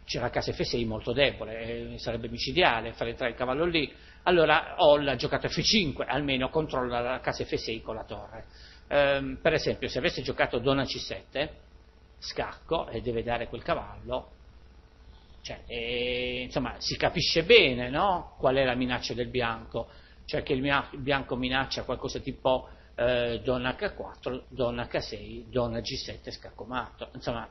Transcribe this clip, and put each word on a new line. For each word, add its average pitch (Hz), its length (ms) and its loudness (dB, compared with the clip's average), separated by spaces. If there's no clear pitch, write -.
C'era 123 240 -2
casa 131 220 -2
F - 100 -2
sei 120 220 0
molto 110 280 -2
debole, 117 800 -2
eh, 113 40 -10
sarebbe 117 300 -4
micidiale 120 640 2
fare 117 180 -4
entrare 117 220 -2
il - 40 -14
cavallo 131 280 0
lì. 165 280 0
Allora 156 560 6
ho 147 200 10
la 139 180 2
giocata 131 320 0
F 165 140 -2
cinque, 156 440 2
almeno 131 420 0
controlla 127 520 0
la 123 200 -2
casa 131 240 -2
F - 120 -2
sei 113 260 -4
con 113 140 -8
la 104 80 -8
torre. 107 400 -12
Ehm, 139 540 2
per 160 100 4
esempio, 127 360 0
se 127 100 -4
avesse - 240 0
giocato 135 360 0
donna 135 260 4
C 127 140 -4
sette, 135 520 -6
scacco, - 680 -4
e 113 120 -6
deve 113 240 -2
dare 120 240 -2
quel 117 140 -10
cavallo, 110 680 -4
cioè, - 240 -10
eh, 123 800 -2
insomma, 123 340 -4
si - 180 -6
capisce 156 460 2
bene, 139 480 8
no? 175 480 0
Qual 131 160 4
è 135 100 4
la 123 120 2
minaccia 123 360 -2
del 120 160 -2
bianco, 117 600 -2
cioè 147 200 -4
che 156 80 -2
il 131 80 2
mia-, 139 320 2
il 147 80 -10
bianco 135 340 0
minaccia 127 480 0
qualcosa 127 380 -4
tipo 127 480 0
eh, 120 480 2
donna 127 320 0
H - 180 -4
quattro, 123 540 -8
donna 120 400 -2
H 156 120 -2
sei, 113 480 -10
donna 117 320 0
G 120 140 -6
sette, - 380 -10
scacco - 320 -14
matto. 123 500 -8
Insomma, 120 360 -6